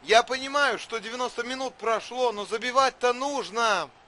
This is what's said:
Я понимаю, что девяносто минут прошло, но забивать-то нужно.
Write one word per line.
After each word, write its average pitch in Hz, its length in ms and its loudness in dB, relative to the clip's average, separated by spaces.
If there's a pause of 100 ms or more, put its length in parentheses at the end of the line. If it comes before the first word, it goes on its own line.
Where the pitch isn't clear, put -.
Я 226 200 6
понимаю, 262 560 0
что - 200 -6
девяносто 233 440 -6
минут 262 320 -6
прошло, 226 560 0
но 208 140 -6
забивать-то 247 680 2
нужно. 226 760 -2 (180)